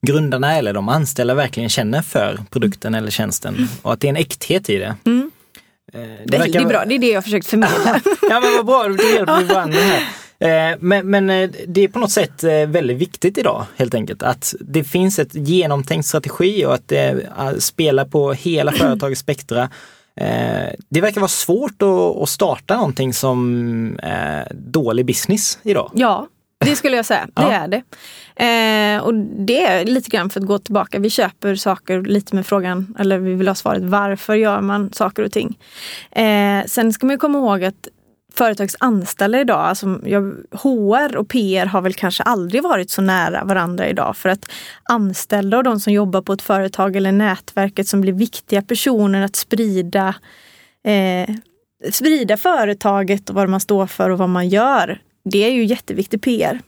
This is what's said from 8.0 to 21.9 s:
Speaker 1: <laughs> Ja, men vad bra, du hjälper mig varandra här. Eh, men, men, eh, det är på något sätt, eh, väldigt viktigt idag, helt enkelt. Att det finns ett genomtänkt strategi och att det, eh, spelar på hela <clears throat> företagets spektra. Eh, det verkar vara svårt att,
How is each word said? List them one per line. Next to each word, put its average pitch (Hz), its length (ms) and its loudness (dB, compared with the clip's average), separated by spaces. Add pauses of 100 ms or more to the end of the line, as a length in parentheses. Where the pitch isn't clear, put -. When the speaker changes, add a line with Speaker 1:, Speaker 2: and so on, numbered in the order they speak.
Speaker 1:
<laughs> 403 180 2
Ja, 226 120 2
men - 160 4
vad 226 80 2
bra, 240 220 4
du 208 260 2
hjälper 220 220 2
mig 185 100 4
varandra 175 340 2
här. 196 220 2 (400)
Eh, 160 380 2
men, 185 300 2
men, 196 200 2
eh, 190 200 2 (180)
det 185 160 2
är 190 40 4
på 214 120 -4
något 214 120 0
sätt, - 320 -2
eh, 165 80 4 (140)
väldigt 151 320 0
viktigt 180 400 -2
idag, 110 280 -2 (120)
helt 120 160 -2
enkelt. 110 300 -4
Att - 360 -2
det 147 240 -2
finns 185 360 0
ett 143 160 -2
genomtänkt 151 720 0
strategi 175 580 0
och 131 80 2
att 127 140 -4
det, 139 220 0 (280)
eh, 135 220 -4
spelar 139 460 2
på 139 280 0
hela 147 380 0
<clears throat> - 60 -2
företagets 139 440 0
spektra. 120 400 -4 (540)
Eh, 113 540 -2 (200)
det 151 120 2
verkar 208 200 0
vara 196 60 2
svårt 220 540 -2
att, 180 420 2